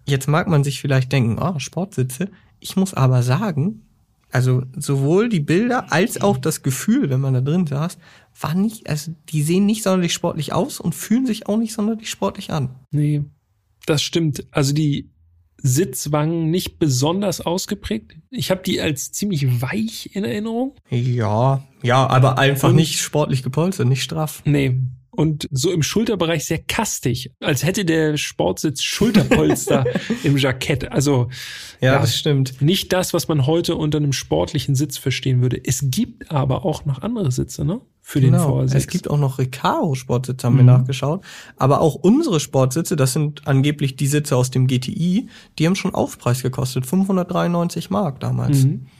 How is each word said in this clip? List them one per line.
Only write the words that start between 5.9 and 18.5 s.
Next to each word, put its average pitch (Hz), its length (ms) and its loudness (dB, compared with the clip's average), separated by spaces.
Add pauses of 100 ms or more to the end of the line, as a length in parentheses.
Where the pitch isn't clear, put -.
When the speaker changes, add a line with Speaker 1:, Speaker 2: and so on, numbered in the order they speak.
Speaker 1:
als 185 280 0
auch 202 180 2
das 156 240 -4
Gefühl, 208 480 0
wenn 131 100 0
man 135 140 0
da 123 80 2
drin 160 240 0
saß, 147 320 -4 (420)
war 156 140 -4
nicht, 208 340 -2
also 151 240 -6 (180)
die 151 120 0
sehen 180 240 2
nicht 214 160 0
sonderlich 185 320 2
sportlich - 380 -4
aus 240 280 -2
und 165 140 -2
fühlen 254 320 0
sich 220 200 -4
auch 208 120 0
nicht 226 160 -2
sonderlich 220 360 -4
sportlich - 400 -6
an. 131 240 -4 (160)
Speaker 2:
Nee, 147 340 0 (640)
das 151 160 0
stimmt. 160 480 -2
Also 143 240 0
die 147 360 -2 (560)
Sitzwangen 156 840 0
nicht - 280 -2
besonders 160 640 0
ausgeprägt. 196 760 -6 (140)
Ich 226 200 -6